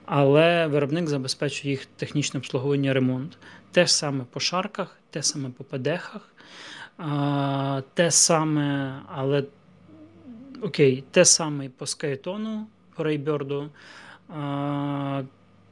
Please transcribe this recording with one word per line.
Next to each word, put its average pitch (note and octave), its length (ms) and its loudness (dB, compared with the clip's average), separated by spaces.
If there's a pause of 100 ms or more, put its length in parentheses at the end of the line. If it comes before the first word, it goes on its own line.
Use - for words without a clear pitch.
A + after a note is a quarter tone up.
але D#3 600 6
виробник D3 400 0
забезпечує C#3 640 -4
їх C3 140 -4
технічне - 520 -4
обслуговування, C#3 560 0
ремонт. B2+ 440 0 (340)
Те F3+ 140 6
ж - 80 2
саме C#3 380 -2
по C#3 80 -10
шарках, - 580 -4 (120)
те D3 140 -8
саме C3+ 340 -2
по C#3 60 -14
П C#3 140 -8
Д C#3+ 200 -2
Хах, - 320 -14 (680)
а, C#3 840 -2 (120)
те E3+ 180 4
саме, C#3+ 880 2 (160)
але C#3 280 2 (1160)
окей, C#3 500 2
те F3+ 140 8
саме C#3+ 440 2
по - 160 -14
Скайтону, G#3 840 -6 (280)
по D#3+ 80 -4
Рейберду. D3 640 -2 (600)
А, C#3+ 920 -4 (500)